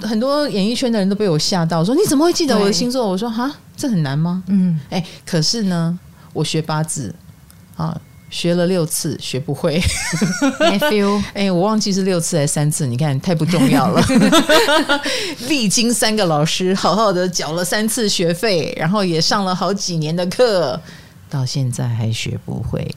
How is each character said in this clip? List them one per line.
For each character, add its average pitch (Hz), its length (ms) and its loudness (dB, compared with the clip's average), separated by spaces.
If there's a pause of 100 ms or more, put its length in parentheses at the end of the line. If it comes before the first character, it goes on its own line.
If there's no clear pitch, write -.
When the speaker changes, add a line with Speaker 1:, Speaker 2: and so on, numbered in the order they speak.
Speaker 1:
很 214 180 -2
多 285 300 0
演 196 180 0
艺 240 80 0
圈 240 160 0
的 220 80 2
人 185 80 2
都 196 80 0
被 208 140 0
我 151 100 2
吓 170 260 0
到， 165 200 0
说 233 100 2
：“你 349 100 4
怎 302 120 2
么 302 80 4
会 349 80 4
记 339 120 0
得 233 140 2
我 202 60 4
的 202 80 2
星 247 180 0
座？” 254 160 0
Speaker 2:
对。 190 40 0
Speaker 1:
我 185 60 0
说 233 140 -4
：“哈， 240 180 -2 (280)
这 302 100 -4
很 190 160 2
难 139 160 -2
吗？” 175 280 -2
Speaker 2:
嗯。 185 300 2 (120)
Speaker 1:
哎， 170 120 -2 (240)
可 160 160 0
是 226 220 0
呢， 170 340 0 (360)
我 156 100 -2
学 156 180 -2
八 156 220 -2
字， 135 320 -6 (600)
啊， 80 200 -4 (320)
学 175 240 0
了 175 140 2
六 180 180 2
次， - 320 -4
学 - 220 -6
不 143 140 -4
会。 160 280 0 (760)
Speaker 2:
没 302 180 2
feel。 208 500 2
Speaker 1:
<laughs> - 60 -14
哎， 196 160 0
我 175 120 2
忘 214 180 2
记 202 140 0
是 190 80 0
六 185 180 0
次 165 160 -2
还 143 100 2
是 143 60 0
三 147 180 0
次， 151 160 -2
你 120 120 -2
看， 143 240 0
太 185 120 0
不 160 120 0
重 180 260 4
要 - 160 4
了。 - 180 2 (680)
<laughs> 311 760 -2
历 262 220 0
经 233 240 2
三 220 200 0
个 214 120 2
老 151 180 2
师， 185 320 0
好 185 180 2
好 208 200 2
的 180 160 0
缴 156 240 -4
了 175 100 -2
三 220 240 -2
次 220 220 0
学 175 240 0
费， 175 440 -2
然 165 120 0
后 202 160 0
也 165 160 0
上 202 240 0
了 180 100 -2
好 185 180 -2
几 185 220 -4
年 156 180 -2
的 175 120 -2
课， 185 520 2 (520)
到 131 160 -4
现 127 260 -2
在 127 160 -4
还 113 240 -2
学 - 340 -4
不 - 160 -8
会。 - 360 -6